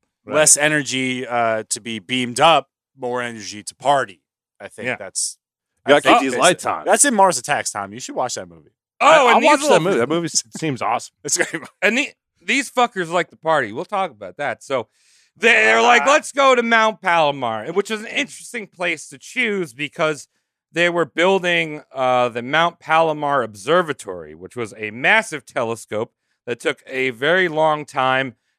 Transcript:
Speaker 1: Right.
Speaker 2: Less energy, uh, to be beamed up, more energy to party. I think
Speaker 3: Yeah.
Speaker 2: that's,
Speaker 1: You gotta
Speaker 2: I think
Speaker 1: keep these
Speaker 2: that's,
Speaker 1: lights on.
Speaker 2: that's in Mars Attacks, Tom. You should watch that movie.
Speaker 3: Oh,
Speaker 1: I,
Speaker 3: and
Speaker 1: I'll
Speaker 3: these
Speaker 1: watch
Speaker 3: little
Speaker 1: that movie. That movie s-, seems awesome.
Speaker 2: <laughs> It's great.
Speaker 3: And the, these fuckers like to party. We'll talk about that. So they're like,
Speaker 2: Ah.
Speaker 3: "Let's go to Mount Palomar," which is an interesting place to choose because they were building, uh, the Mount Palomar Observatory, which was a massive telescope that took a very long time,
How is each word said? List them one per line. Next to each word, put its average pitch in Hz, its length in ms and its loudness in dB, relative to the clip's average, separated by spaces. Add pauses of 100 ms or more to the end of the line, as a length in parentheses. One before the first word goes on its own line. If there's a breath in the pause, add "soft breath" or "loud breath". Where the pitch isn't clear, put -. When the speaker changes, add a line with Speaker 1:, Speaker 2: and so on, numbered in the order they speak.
(240)
Speaker 1:
Right. 104 120 -8
Speaker 2:
Less 151 200 4
energy, 131 680 -2
uh, 113 420 -2
to - 120 -8
be 113 180 -8
beamed 123 420 -4
up, 151 300 4 (260)
more 123 240 -6
energy 104 440 -12
to - 100 -16
party. 127 480 0 (380)
I 101 80 -14
think 110 180 -12
Speaker 3:
Yeah. 123 100 -4
Speaker 2:
that's, - 400 -8 (500)
Speaker 1:
You 127 40 0
gotta 143 60 8
Speaker 2:
I 151 40 4
think - 200 4
Speaker 1:
keep - 20 0
these 135 100 0
Speaker 2:
that's, 120 80 -2
Speaker 1:
lights 170 260 4
on. 98 200 -4
Speaker 2:
that's 208 180 4
in 285 80 2
Mars 190 260 4
Attacks, 120 340 -4
Tom. 101 200 -8
You 107 80 -16
should 285 140 -14
watch 131 220 -4
that 95 120 -12
movie. 80 220 -20 (300)
Speaker 3:
Oh, 247 60 2
Speaker 1:
I, 311 140 8
Speaker 3:
and 247 140 6
Speaker 1:
I'll 226 60 4
Speaker 3:
these 226 60 2
Speaker 1:
watch 294 140 6
Speaker 3:
little 294 160 4
Speaker 1:
that 160 60 4
movie. 175 160 2
That 120 100 2
movie 170 180 -2
s-, - 180 -4 (120)
seems 143 240 -4
awesome. 113 380 -4
Speaker 2:
<laughs> - 60 -20
It's 147 120 -2
great. 165 260 -4 (200)
Speaker 3:
And 208 160 2
the, 277 100 -2 (320)
these 233 300 -2
fuckers 190 400 -2
like 170 200 -2
to 226 60 -20
party. 143 360 0
We'll 147 120 -8
talk 190 280 -6
about 101 260 -16
that. 131 240 -6
So 127 260 -4 (480)
they're 226 460 4
like, 240 240 6
Speaker 2:
Ah. 269 60 4
Speaker 3:
"Let's 311 200 0
go 269 220 4
to 240 80 2
Mount 220 400 0
Palomar," 143 720 0
which 196 180 -2
is 214 100 -6
an 226 60 -14
interesting 240 640 -8
place 170 400 -6
to 139 100 -20
choose 202 560 -4
because 151 540 -4 (420)
they 170 180 0
were 170 160 0
building, 170 800 0 (100)
uh, 127 380 0
the 117 120 -6
Mount 160 360 0
Palomar 151 640 0
Observatory, 104 920 -4
which 90 220 -18
was 113 220 -8
a 107 120 -8
massive 156 540 -2
telescope 113 720 -6 (320)
that 120 140 -6
took 147 260 -4
a 131 240 -4
very 160 380 0
long 156 360 0
time, 131 520 -2 (220)